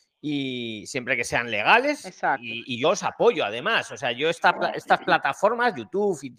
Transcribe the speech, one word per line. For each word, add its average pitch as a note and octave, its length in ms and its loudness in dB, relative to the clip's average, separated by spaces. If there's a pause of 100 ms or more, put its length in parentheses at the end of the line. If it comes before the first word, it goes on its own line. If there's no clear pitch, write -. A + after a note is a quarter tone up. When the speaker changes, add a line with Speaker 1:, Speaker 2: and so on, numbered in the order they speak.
(200)
Speaker 1:
y B2+ 680 -6
siempre B2 280 -2
que A#2+ 80 0
sean A#2+ 280 -2
legales A3 520 2
Speaker 2:
Exacto. D#3+ 400 -2
Speaker 1:
y, A#2 220 -10
y A#2+ 160 -6
yo D3+ 80 4
os G3 140 0
apoyo E3 420 2
además. C3 460 -2
O A#2+ 60 -12
sea, A#2+ 140 -2
yo C3 160 -2
esta F3 300 2
pla-, E3+ 160 -2
estas E3+ 280 2
plataformas, G3+ 760 2
YouTube F3+ 480 -2
y, B2+ 160 -12